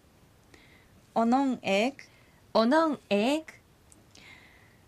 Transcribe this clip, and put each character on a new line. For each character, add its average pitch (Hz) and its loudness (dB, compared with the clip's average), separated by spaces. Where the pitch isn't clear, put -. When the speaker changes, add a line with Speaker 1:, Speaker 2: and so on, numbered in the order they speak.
Speaker 1:
お 226 0
の 262 2
ん 254 -4
え 202 0
く。 - -16
Speaker 2:
お 220 2
の 311 2
ん 269 -6
え 233 0
く。 - -16